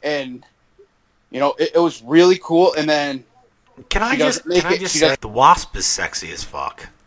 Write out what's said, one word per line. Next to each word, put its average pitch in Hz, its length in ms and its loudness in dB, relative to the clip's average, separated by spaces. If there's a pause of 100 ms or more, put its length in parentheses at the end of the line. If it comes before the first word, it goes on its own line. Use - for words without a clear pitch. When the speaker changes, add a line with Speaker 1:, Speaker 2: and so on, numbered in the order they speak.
Speaker 1:
And, 135 400 -6 (880)
you 127 100 -8
know, 139 180 0
it, 160 180 -2
it 165 40 4
was 165 220 0
really 170 420 4
cool. 165 300 2
And 151 160 -2
then 143 340 -2 (640)
Speaker 2:
Can 208 160 -2
I 233 80 -2
Speaker 1:
she - 60 -2
Speaker 2:
just, - 220 0
Speaker 1:
doesn't 156 100 -14
make 175 140 2
Speaker 2:
can 175 100 -2
I - 20 0
Speaker 1:
it, - 40 -6
Speaker 2:
just 185 140 -6
Speaker 1:
she 151 60 -2
Speaker 2:
say 156 60 4
Speaker 1:
doesn't 135 160 0
Speaker 2:
the 113 80 -12
Wasp 135 480 2
is 92 80 -4
sexy - 480 -6
as - 100 -14
fuck? - 460 -12 (180)